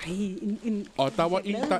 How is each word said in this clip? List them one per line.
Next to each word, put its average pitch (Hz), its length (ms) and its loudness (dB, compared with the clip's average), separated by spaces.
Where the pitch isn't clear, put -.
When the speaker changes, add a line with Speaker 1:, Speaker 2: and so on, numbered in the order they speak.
Speaker 1:
Ej, 170 60 -4
en, 202 500 -2
en, 208 240 -2
Speaker 2:
Og 139 180 4
der 165 80 4
var 180 220 2
Speaker 1:
jeg 202 80 0
er 214 60 -2
Speaker 2:
en, 262 80 0
Speaker 1:
glad. 185 120 4
Speaker 2:
der - 0 -